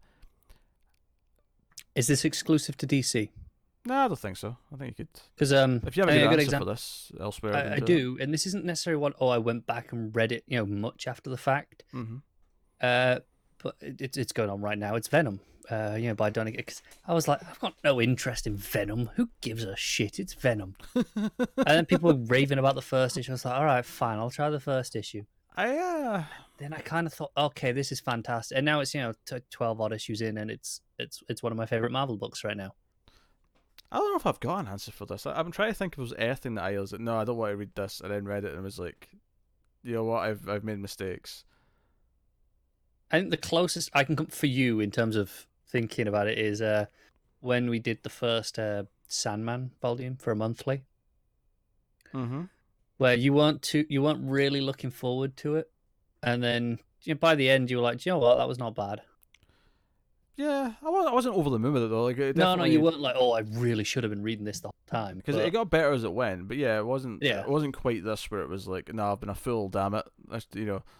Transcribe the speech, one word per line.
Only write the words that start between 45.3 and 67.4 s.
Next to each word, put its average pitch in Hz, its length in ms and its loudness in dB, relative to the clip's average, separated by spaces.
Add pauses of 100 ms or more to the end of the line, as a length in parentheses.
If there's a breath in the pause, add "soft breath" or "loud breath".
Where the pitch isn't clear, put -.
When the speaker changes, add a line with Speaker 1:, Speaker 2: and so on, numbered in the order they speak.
Speaker 1:
thinking 113 400 -2
about 104 200 2
it 117 100 0
is, 107 240 0
uh, 107 260 0 (520 soft breath)
when 123 300 0
we 117 100 0
did 113 240 -4
the 123 60 -10
first, 117 500 -2
uh, 104 240 -2 (240)
Sandman 117 640 -4 (100)
volume 127 360 -4
for - 140 -4
a 107 40 2
monthly, 120 480 -2 (1300)
Speaker 2:
Mm-hmm. 131 300 -6 (540)
Speaker 1:
where 127 180 6
you 135 180 4
weren't 147 280 6
too, 151 280 0
you 135 120 2
weren't 143 280 2
really 139 320 2
looking 135 280 -4
forward 131 480 -4
to 151 180 -2
it, 160 140 -2 (540)
and 120 180 0
then, 120 380 0 (240)
you 160 100 -2
know, 147 60 -4
by 165 160 6
the 131 140 4
end 131 200 6
you 127 80 0
were 120 60 2
like, 120 160 2
"Do - 100 -4
you 185 40 2
know 165 60 2
what? 123 180 8
That 123 100 2
was 127 100 -4
not 117 180 -4
bad." 101 260 -4 (1400)
Speaker 2:
Yeah, 277 360 0 (120)
I 311 40 -2
wasn't, 339 220 4
I 233 40 2
wasn't 240 220 2
over 147 120 2
the 120 100 2
moon 131 140 2
with 123 100 4
it 113 60 0
though. 113 140 2
Like, 123 140 0
it 139 180 2
Speaker 1:
No, 185 200 6
no, 175 100 0
you 160 80 4
Speaker 2:
definitely 156 60 8
Speaker 1:
weren't 160 200 4
like, 131 180 0
"Oh, 127 160 6
I 117 80 4
really 110 420 0
should 120 200 -2
have 110 80 0
been 104 120 -6
reading 107 220 -4
this 104 160 -6
the 104 80 -12
whole - 40 -16 (140)
time." 98 340 -6
Speaker 2:
'Cause 147 140 -2
Speaker 1:
but - 100 2
Speaker 2:
it 170 60 2
got 220 180 0
better 160 240 4
as 123 100 0
it 98 100 -2
went, 98 340 -2
but 120 100 -6
yeah, 120 200 2
it 107 80 0
wasn't, 127 380 -4
Speaker 1:
Yeah. 110 180 2